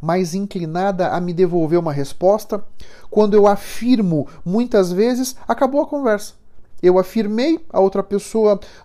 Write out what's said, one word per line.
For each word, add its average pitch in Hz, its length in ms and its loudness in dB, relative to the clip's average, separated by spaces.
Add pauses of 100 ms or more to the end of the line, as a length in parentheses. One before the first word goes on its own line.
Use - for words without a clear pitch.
mais 170 320 -2
inclinada 185 760 -4
a 170 100 -2
me 180 140 -4
devolver 170 460 2
uma 160 140 -2
resposta. 185 680 -2 (460)
Quando 208 240 4
eu 208 140 8
afirmo, 202 800 0 (180)
muitas 202 460 2
vezes, 240 440 0 (120)
acabou 277 340 0
a - 60 -2
conversa. 240 460 -2 (480)
Eu 180 180 6
afirmei, 226 680 0
a - 100 0
outra 190 240 2
pessoa 202 560 0 (260)